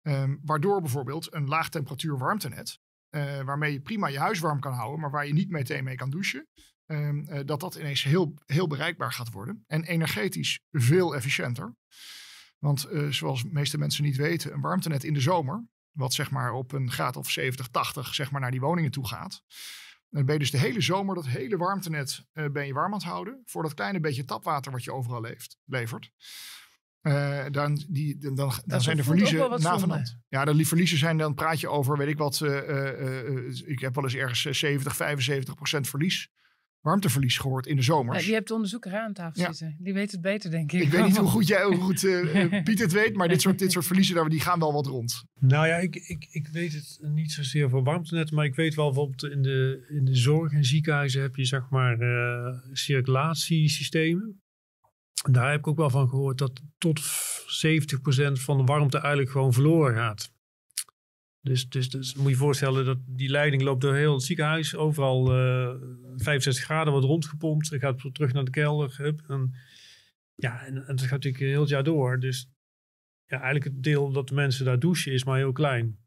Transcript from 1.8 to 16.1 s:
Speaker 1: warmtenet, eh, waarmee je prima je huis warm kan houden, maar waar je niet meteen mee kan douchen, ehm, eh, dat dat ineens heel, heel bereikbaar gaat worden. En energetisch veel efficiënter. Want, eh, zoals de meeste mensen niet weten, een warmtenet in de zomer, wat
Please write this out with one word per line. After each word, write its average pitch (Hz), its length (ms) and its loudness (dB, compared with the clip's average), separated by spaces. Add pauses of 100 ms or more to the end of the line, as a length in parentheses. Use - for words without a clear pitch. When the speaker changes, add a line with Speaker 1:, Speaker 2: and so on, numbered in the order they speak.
Speaker 1:
warmtenet, 139 640 -4 (300)
eh, 143 320 -6
waarmee 147 320 -2
je 135 80 -6
prima 202 260 -4
je 139 120 -4
huis 185 200 0
warm 156 200 0
kan 135 140 -4
houden, 123 260 -6
maar 147 120 -6
waar 143 160 -2
je 143 60 0
niet 196 160 2
meteen 143 340 -4
mee 131 120 -6
kan 131 140 -8
douchen, 196 380 -6 (380)
ehm, 147 340 -4
eh, 147 260 -8
dat 143 140 -2
dat 175 160 -8
ineens 143 280 -4
heel, 151 300 2 (120)
heel 170 220 2
bereikbaar 143 460 -2
gaat 117 180 -10
worden. 110 360 -10
En 156 160 -2
energetisch 165 760 -2 (120)
veel 156 440 4
efficiënter. 135 600 -4 (840)
Want, 143 280 0
eh, 147 220 -4
zoals 139 360 -2
de - 80 -8
meeste 143 260 -2
mensen 147 260 -2
niet 147 120 0
weten, 151 380 -2
een 147 80 -6
warmtenet 156 420 -2
in 156 100 -2
de 143 80 0
zomer, 175 440 0 (260)
wat 131 220 -4